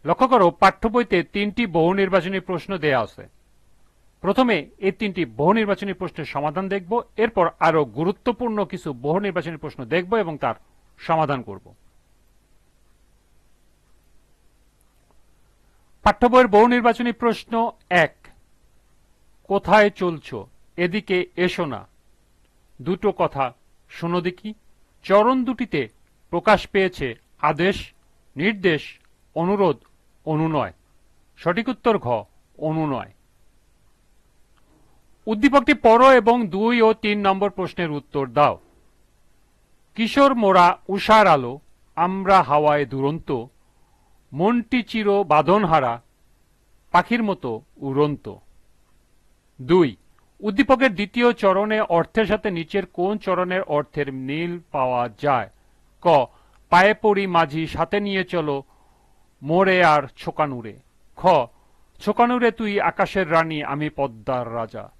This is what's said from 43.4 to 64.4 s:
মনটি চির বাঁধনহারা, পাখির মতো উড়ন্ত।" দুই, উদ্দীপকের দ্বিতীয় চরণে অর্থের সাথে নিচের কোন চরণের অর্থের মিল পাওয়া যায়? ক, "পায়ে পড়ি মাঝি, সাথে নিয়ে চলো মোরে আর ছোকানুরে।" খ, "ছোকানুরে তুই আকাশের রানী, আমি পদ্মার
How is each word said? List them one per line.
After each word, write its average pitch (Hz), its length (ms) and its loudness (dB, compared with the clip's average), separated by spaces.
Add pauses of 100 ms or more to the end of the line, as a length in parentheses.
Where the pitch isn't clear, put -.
মনটি 226 500 -2
চির 202 400 0
বাঁধনহারা, 151 800 2 (880)
পাখির 233 320 0
মতো 143 380 -6 (160)
উড়ন্ত।" 139 580 -4 (1300)
দুই, 139 340 2 (440)
উদ্দীপকের 233 560 0
দ্বিতীয় 240 380 0
চরণে 208 480 0
অর্থের 170 440 0
সাথে 208 260 -4
নিচের 180 340 -6
কোন 190 320 -4
চরণের 180 440 -4
অর্থের 147 520 -4
মিল 156 460 -8 (120)
পাওয়া 127 380 -2 (120)
যায়? 127 280 -2 (520)
ক, 151 260 4 (420)
"পায়ে 190 240 4
পড়ি 202 340 0
মাঝি, 160 400 -2
সাথে 165 320 -4
নিয়ে 196 240 -4
চলো 151 400 -4 (760)
মোরে 180 420 2
আর 151 240 4 (100)
ছোকানুরে।" 123 600 -8 (360)
খ, - 120 -2 (720)
"ছোকানুরে 240 520 0
তুই 208 300 -4
আকাশের 175 500 -2
রানী, 160 320 0
আমি 147 260 -6
পদ্মার 123 640 -6